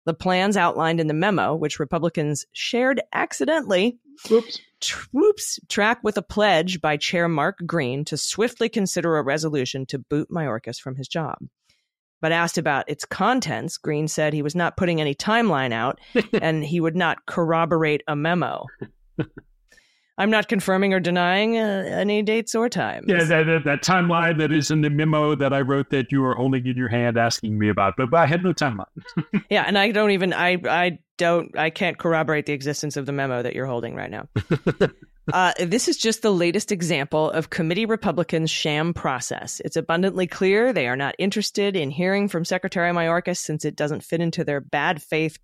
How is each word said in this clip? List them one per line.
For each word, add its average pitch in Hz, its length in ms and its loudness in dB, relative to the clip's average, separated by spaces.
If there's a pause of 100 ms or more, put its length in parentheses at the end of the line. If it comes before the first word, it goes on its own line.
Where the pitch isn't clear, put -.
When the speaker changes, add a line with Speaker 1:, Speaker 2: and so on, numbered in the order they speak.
Speaker 1:
The 165 80 0
plans 185 440 2
outlined 165 420 2
in 160 80 0
the 151 60 0
memo, 156 420 0
which 160 240 -4
Republicans 151 760 -2
shared 254 480 0 (120)
accidentally, 247 840 0 (320)
Speaker 2:
Whoops. 226 300 2 (220)
Speaker 1:
tr-, - 320 -6
whoops, 415 460 2 (100)
track 220 340 2
with 214 140 -2
a 202 40 0
pledge 185 600 2
by 151 160 0
Chair 170 300 0
Mark 160 380 0
Green 143 400 -2
to 151 120 -4
swiftly 226 500 -2
consider 175 500 0
a 147 60 2
resolution 139 640 -2
to 139 120 -6
boot 147 300 -4
Mayorkas 120 500 -4
from 131 160 -10
his 135 120 -10
job. 156 300 -6 (840)
But 160 120 0
asked 170 280 0
about 147 280 0
its 147 160 -8
contents, 170 760 -2
Green 151 280 -2
said 151 260 0
he 147 100 -2
was 143 100 -2
not 170 240 0
putting 175 240 2
any 143 140 0
timeline 185 580 2
out 113 260 -2 (200)
Speaker 2:
<laughs> 226 200 0
Speaker 1:
and 160 240 0
he 160 160 -2
would 160 160 0
not 170 300 0
corroborate 160 840 0
a 151 80 -2
memo. 156 500 -2 (1500)
I'm 202 100 2
not 214 180 2
confirming 190 460 2
or 190 60 4
denying, 180 580 2
uh, 208 300 0
any 208 340 0
dates 220 320 0
or 233 160 2
times. 120 380 -4
Speaker 2:
Yeah, 175 160 4
that, 160 240 4
that, 160 180 2
that 143 160 0
timeline 170 560 2
that 151 140 2
is 151 180 2
in 156 120 4
the 147 100 2
memo 151 420 2
that 139 180 0
I 139 100 2
wrote 139 280 0
that 135 220 0
you 139 120 4
are 127 120 2
holding 127 320 0
in 127 100 -2
your 123 120 -2
hand 120 280 2
asking 117 400 0
me 104 120 4
about, 98 280 2
but, 127 140 0
but 165 80 6
I 160 80 6
had 175 160 2
no 180 100 2
timeline. 113 320 -2 (300)
<laughs> - 340 -4
Speaker 1:
Yeah, 196 160 2
and 202 140 2
I 202 100 2
don't 208 220 2
even, 190 200 2
I, 180 320 0
I 165 360 0 (180)
don't, 170 400 0
I 160 140 0
can't 170 260 -2
corroborate 160 480 0
the 147 80 -2
existence 143 440 -4
of 135 100 -4
the 143 40 -4
memo 135 300 -2
that - 140 -4
you're 127 100 -4
holding 120 300 -6
right 98 160 -8
now. 104 240 -12
Speaker 2:
<laughs> - 520 0 (440)
Speaker 1:
Uh, 180 280 2
this 180 280 0
is 330 100 2
just - 260 -2
the 214 100 4
latest 175 380 0
example 156 600 0
of 160 200 -4
committee 175 340 -2
Republicans' 175 640 -2
sham 156 440 0
process. - 720 -6
It's 151 120 -8
abundantly 180 500 0
clear 202 480 2
they 147 140 0
are 123 80 0
not 135 240 -4
interested 202 560 -2
in 147 160 -2
hearing 196 360 0
from 175 160 -2
Secretary 180 480 -2
Mayorkas 170 460 0
since - 260 -6
it 151 120 -4
doesn't 151 280 -4
fit 165 160 -4
into 170 240 -2
their 143 160 -2
bad 147 420 -2
faith, 160 420 -2